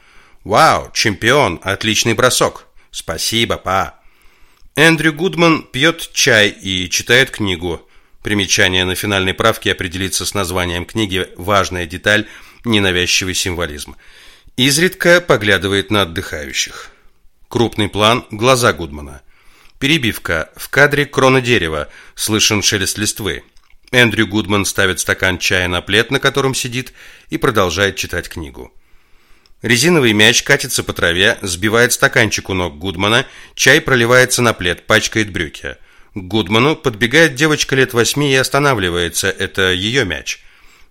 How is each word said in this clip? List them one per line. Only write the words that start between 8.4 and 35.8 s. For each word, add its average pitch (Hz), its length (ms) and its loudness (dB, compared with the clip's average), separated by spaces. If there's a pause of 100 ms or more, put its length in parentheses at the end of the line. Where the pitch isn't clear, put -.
на 90 100 -2
финальной 95 400 -2
правке 107 380 0
определится 92 540 -4
с - 80 -6
названием 87 500 -4
книги 92 540 -4
"Важная 92 480 0
деталь, 104 420 0 (380)
ненавязчивый 92 720 0
символизм". 82 600 -6 (640)
Изредка 175 640 2
поглядывает 101 720 0
на 104 100 2
отдыхающих. 82 880 -6 (580)
Крупный 110 400 0
план – 110 440 2
глаза 117 420 2
Гудмана. 76 480 -12 (580)
Перебивка. 123 800 -2
В - 100 -14
кадре 139 380 2
крона 131 340 2
дерева. 82 480 0 (260)
Слышен 104 480 0
шелест 98 360 -2
листвы. 98 460 -6 (500)
Эндрю 113 340 4
Гудман 101 380 -2
ставит 95 340 -2
стакан 92 380 -2
чая 90 320 0
на 87 120 -2
плед, 110 300 0
на 135 80 0
котором 135 340 0
сидит, 123 380 -6 (380)
и 156 80 -6
продолжает 98 580 0
читать - 320 -6
книгу. 65 460 -14 (880)
Резиновый 120 520 2
мяч 107 300 4
катится 139 400 -2
по 98 100 -6
траве, 92 480 2
сбивает 101 500 0
стаканчик 110 600 0
у - 20 -2
ног 87 240 -4
Гудмана, 98 480 -2 (300)
чай 147 260 4
проливается 123 640 4
на 113 100 2
плед, 87 320 -4
пачкает 110 460 0
брюки. 78 460 -8 (360)